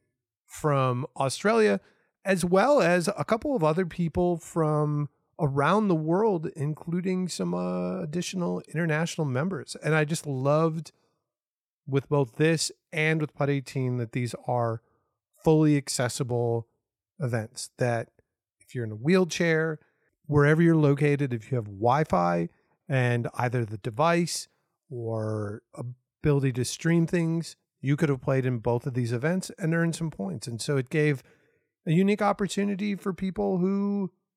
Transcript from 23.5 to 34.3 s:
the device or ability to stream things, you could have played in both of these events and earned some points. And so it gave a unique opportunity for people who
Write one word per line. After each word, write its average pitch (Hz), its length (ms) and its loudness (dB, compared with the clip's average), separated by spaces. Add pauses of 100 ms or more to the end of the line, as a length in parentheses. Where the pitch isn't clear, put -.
the 104 120 -8
device 160 720 0 (420)
or 110 720 -6 (140)
ability 135 760 -2
to 123 120 -2
stream 165 400 0
things, 165 500 -2 (260)
you 139 140 0
could 147 140 2
have 131 120 -2
played 135 240 0
in 127 120 0
both 120 300 -2
of 123 80 -6
these 120 160 -2
events 156 480 -2
and 165 140 -2
earned 165 220 0
some 160 140 -6
points. 180 380 -8
And 117 120 -8
so 143 180 -2
it 127 120 -2
gave 151 320 2 (640)
a 170 60 -2
unique 196 300 2
opportunity 202 760 -2
for 190 180 -6
people 190 460 -2
who 196 520 -2 (260)